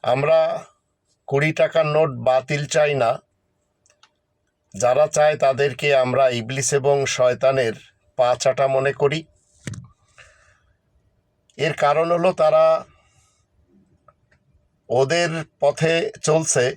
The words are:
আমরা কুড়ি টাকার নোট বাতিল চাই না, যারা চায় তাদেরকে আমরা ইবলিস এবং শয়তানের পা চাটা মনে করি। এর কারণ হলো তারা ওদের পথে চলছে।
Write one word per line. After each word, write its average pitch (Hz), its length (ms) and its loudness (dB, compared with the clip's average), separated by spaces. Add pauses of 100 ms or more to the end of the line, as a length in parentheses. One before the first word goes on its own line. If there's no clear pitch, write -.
আমরা 143 360 2 (880)
কুড়ি 147 320 0
টাকার 160 360 0
নোট 156 160 2 (160)
বাতিল 131 360 0 (100)
চাই 151 280 2
না, 113 100 2 (1600)
যারা 123 320 2 (100)
চায় 151 280 2
তাদেরকে 135 440 0 (160)
আমরা 127 200 0 (160)
ইবলিস 127 300 -6 (100)
এবং 139 160 2 (200)
শয়তানের 127 600 0 (420)
পা 123 120 2 (120)
চাটা 135 240 0 (100)
মনে 135 260 0
করি। 147 180 0 (2500)
এর 160 160 -2 (100)
কারণ 147 320 2
হলো 175 160 0 (100)
তারা 156 240 6 (2250)
ওদের 160 420 0 (300)
পথে 147 320 0 (340)
চলছে। 151 380 0 (120)